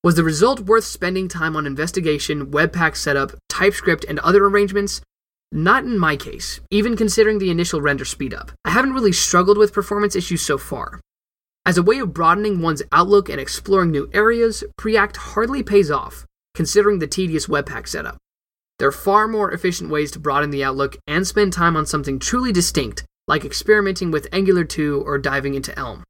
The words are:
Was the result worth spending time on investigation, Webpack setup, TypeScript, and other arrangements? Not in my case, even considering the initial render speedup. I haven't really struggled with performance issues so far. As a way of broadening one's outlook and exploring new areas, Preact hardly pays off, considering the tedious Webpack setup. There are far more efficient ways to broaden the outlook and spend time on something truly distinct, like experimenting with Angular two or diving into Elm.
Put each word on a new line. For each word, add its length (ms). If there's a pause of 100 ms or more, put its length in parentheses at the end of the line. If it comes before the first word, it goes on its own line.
Was 120
the 80
result 360
worth 240
spending 440
time 280
on 100
investigation, 840
Webpack 440
setup, 360 (180)
TypeScript, 580
and 120
other 260
arrangements? 560 (500)
Not 340
in 120
my 200
case, 420 (100)
even 260
considering 440
the 100
initial 320
render 220
speedup. 480 (120)
I 60
haven't 240
really 200
struggled 440
with 160
performance 420
issues 260
so 160
far. 420 (640)
As 120
a 60
way 160
of 140
broadening 480
one's 300
outlook 360
and 120
exploring 520
new 220
areas, 500 (160)
Preact 360
hardly 480
pays 260
off, 360 (280)
considering 460
the 80
tedious 400
Webpack 400
setup. 300 (640)
There 100
are 40
far 340
more 240
efficient 380
ways 220
to 80
broaden 320
the 120
outlook 340 (100)
and 180
spend 260
time 240
on 100
something 340
truly 320
distinct, 520 (240)
like 160
experimenting 680
with 200
Angular 320
two 420
or 120
diving 380
into 220
Elm. 320